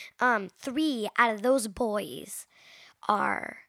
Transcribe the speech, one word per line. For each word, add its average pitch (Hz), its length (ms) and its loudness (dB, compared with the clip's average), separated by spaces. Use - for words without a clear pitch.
um, 220 380 2
three 262 580 -2
out 233 160 4
of 208 120 -4
those 247 240 4
boys 208 800 -4
are - 600 0